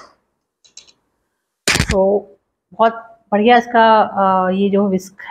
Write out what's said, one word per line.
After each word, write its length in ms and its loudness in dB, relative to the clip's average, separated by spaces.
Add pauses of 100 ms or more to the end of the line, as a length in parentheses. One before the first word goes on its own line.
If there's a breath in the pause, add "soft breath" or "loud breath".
(1700)
तो 680 -2 (400)
बहुत 200 0 (380)
बढ़िया 260 4
इसका, 260 0
आ, 680 0
ये 200 -2
जो 180 0
whisk 440 -6